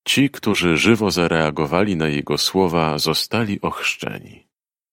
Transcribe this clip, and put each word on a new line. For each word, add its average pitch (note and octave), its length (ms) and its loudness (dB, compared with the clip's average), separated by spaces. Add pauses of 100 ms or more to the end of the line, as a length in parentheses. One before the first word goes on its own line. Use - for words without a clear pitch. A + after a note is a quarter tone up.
Ci, C3+ 220 2
którzy F2+ 460 0
żywo G2+ 340 4
zareagowali E2 840 0
na D#2+ 120 0
jego D2 300 -2
słowa, E2 600 0
zostali G2+ 600 -2
ochrzczeni. - 880 -8 (440)